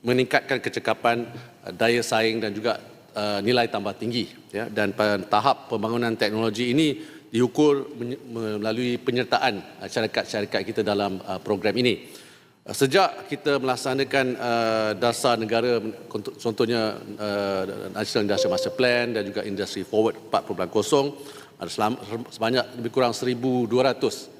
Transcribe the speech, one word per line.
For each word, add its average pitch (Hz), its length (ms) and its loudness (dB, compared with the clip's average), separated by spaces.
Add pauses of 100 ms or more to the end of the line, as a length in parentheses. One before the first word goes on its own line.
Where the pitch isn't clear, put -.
meningkatkan 127 640 2
kecekapan, 117 640 0 (320)
uh, 92 160 -12
daya 117 240 4
saing 113 400 0
dan 104 160 -4
juga, 107 240 -2 (320)
uh, 104 320 -2
nilai 120 240 4
tambah 101 320 -4
tinggi, 110 320 -4 (160)
ya. 104 160 -6
Dan 104 320 0
pada 104 240 2
tahap - 480 2
pembangunan 113 480 0
teknologi 113 560 0
ini 151 240 4 (320)
diukur 135 560 4 (160)
menye-, 120 160 -6 (160)
melalui 113 640 -2
penyertaan, 120 640 2 (160)
uh, - 80 -14
syarikat-syarikat 107 800 -2
kita 110 160 -4
dalam, 101 400 0
uh, 95 240 -6
program 101 320 0
ini. 123 320 0 (560)
Uh, - 80 -10
sejak 143 560 2
kita 143 320 0
melaksanakan, 131 680 0 (140)
uh, 113 560 2
dasar 117 400 2
negara, 113 480 0 (240)
kont-, - 240 -8
contohnya, 113 640 0 (240)
uh, 98 720 -2
National 104 320 0
Industrial 101 320 2
Master - 160 -2
Plan 120 400 2
dan 104 160 -2
juga 101 160 -6
Industry 98 400 -4
Forward 107 320 2
empat - 320 -2
perpuluhan 90 240 -4
kosong, 139 400 2 (480)
ada - 80 -8
selam-, 113 320 0 (320)
sebanyak 120 480 -2
lebih 117 80 -4
kurang 120 240 2
seribu 123 560 0
dua 123 240 4
ratus - 480 -4